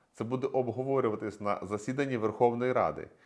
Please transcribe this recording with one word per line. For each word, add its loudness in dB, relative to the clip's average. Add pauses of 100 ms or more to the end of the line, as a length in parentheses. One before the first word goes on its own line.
(140)
Це -6
буде -2
обговорюватись 0
на 0
засіданні -2
Верховної 2
Ради. 0 (180)